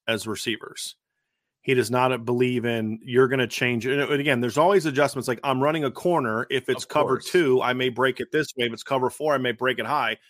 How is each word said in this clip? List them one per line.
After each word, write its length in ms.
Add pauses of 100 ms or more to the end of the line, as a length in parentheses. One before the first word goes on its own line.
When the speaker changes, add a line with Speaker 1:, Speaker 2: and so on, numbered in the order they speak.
Speaker 1:
as 200
receivers. 680 (640)
He 140
does 160
not 340
believe 400
in, 380
you're 240
gonna 200
change 380
it. 140
And 200
again, 220
there's 160
always 300
adjustments. 400
Like, 160
"I'm 180
running 220
a 80
corner. 580
If 200
it's 140
Speaker 2:
Of 60
Speaker 1:
cover 280
Speaker 2:
course. 120
Speaker 1:
two, 320
I 120
may 160
break 300
it 120
this 160 (100)
way. 80
If 80
it's 100
cover 280
four, 240
I 20
may 140
break 280
it 60
high." 320 (120)